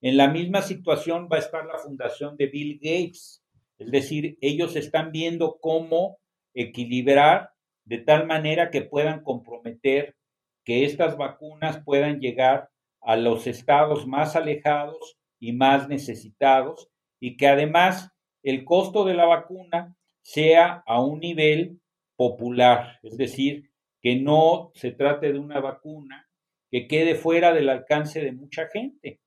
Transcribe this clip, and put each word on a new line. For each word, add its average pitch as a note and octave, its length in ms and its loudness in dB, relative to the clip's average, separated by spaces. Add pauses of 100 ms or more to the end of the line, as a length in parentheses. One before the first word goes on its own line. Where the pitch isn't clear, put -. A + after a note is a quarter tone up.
En B2+ 160 2
la C#3 100 6
misma F3 340 -2
situación E3+ 680 -4
va E3 60 0
a - 20 2
estar D#3 260 -10
la D#3+ 120 -12
fundación C#3+ 600 -10
de C#3 100 -2
Bill D3 340 -10
Gates, E3+ 640 -8 (340)
es A2+ 140 -14
decir, D3+ 500 -2
ellos D#3 340 -2
están D#3+ 360 -4
viendo E3 500 -4
cómo E3 580 -2 (340)
equilibrar B2+ 960 2 (340)
de A#2 140 -8
tal D#3 280 4
manera D#3+ 420 0
que C#3 120 -4
puedan D3+ 420 -2
comprometer A#2+ 920 -4 (480)
que B2 220 0
estas D3 320 -2
vacunas D3+ 680 -8
puedan C#3+ 360 0
llegar B2+ 500 2 (320)
a A2+ 140 2
los A#2 320 0
estados D3 580 2
más C#3+ 300 -2
alejados D3 840 -4 (220)
y A#2 140 -8
más C3+ 340 2
necesitados, C#3 1000 -2 (300)
y B2 180 -10
que C#3+ 100 2
además D#3 640 2 (320)
el C3+ 220 -4
costo F#3 400 0
de F#3 80 0
la E3+ 120 4
vacuna E3+ 680 -2 (260)
sea E3 640 4
a A#2 160 0
un D3 180 -2
nivel D#3+ 600 -2 (360)
popular, B2 840 2
es A2 160 -18
decir, C#3 540 -4 (300)
que A#2+ 140 2
no D#3 600 2
se B2 160 -8
trate C#3+ 420 0
de C#3 60 -4
una D3 200 -8
vacuna C#3 680 -12 (400)
que A#2 180 -6
quede D#3 280 2
fuera E3+ 380 4
del C#3+ 160 2
alcance D3+ 520 -2
de C3+ 100 -4
mucha C#3+ 360 -10
gente. G#3+ 600 -12